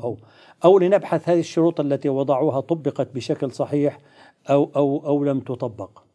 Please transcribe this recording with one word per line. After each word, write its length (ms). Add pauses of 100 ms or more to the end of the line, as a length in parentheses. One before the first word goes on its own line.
أو، 140 (480)
أو 140
لنبحث 500
هذه 100
الشروط 400
التي 300
وضعوها 500
طبقت 560
بشكل 360
صحيح 460 (520)
أو، 260
أو، 300
أو 180
لم 160
تطبق. 640 (120)